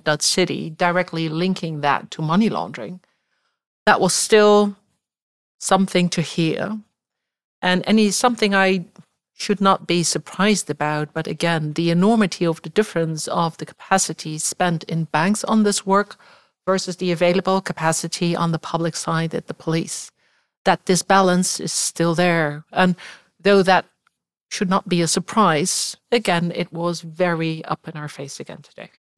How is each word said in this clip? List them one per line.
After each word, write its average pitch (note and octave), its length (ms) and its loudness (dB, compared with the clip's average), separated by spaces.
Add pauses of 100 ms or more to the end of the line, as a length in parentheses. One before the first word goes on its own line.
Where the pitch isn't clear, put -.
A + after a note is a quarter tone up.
Dutch D3+ 180 0
City, D#3 480 -2
directly E3+ 580 -2
linking E3 520 -4
that C#3+ 320 0
to D#3+ 100 -10
money F#3 260 2
laundering, A#2+ 520 -8 (840)
that E3 160 6
was F3+ 140 2
still G#3 640 6 (840)
something F#3 520 2
to F3 120 -4
hear. F3+ 560 -2 (840)
And F3+ 220 2
any, G#3 280 4
something A3 420 0
I F#3+ 300 2 (520)
should G3 240 -4
not G3 280 2
be F3 160 0
surprised F#3 640 -2
about, D3+ 420 -4
but D#3+ 140 -6
again, D#3+ 460 -2
the E3+ 180 0
enormity F#3+ 560 2
of E3 160 -2
the D#3 80 -12
difference E3 560 -2
of E3 300 -2
the - 100 -12
capacity - 720 -4
spent E3+ 460 -2
in E3 220 -4
banks F3+ 360 0
on A3 220 2
this G3+ 200 0
work G3+ 320 0 (480)
versus F#3 340 -2
the F#3 120 -2
available F#3 500 2
capacity E3 760 -2
on E3+ 160 -2
the D#3+ 80 -4
public E3 340 -4
side E3 400 -4
at - 140 -8
the D#3+ 60 -10
police. - 580 -6 (520)
That F3+ 200 2
disbalance F#3 720 2
is D#3 140 -8
still - 420 -2
there. D#3+ 560 0
And F#3 240 2 (460)
though G3 220 4
that F3+ 220 4 (640)
should F#3 200 -4
not G3 180 0
be F3 140 2
a E3 40 0
surprise, F3 920 0 (120)
again, F3 440 0
it - 180 -6
was E3+ 300 -4
very E3 640 -2
up - 200 -8
in E3 80 -14
our D3+ 140 -10
face - 320 -14
again - 220 -16
today. - 280 -20 (280)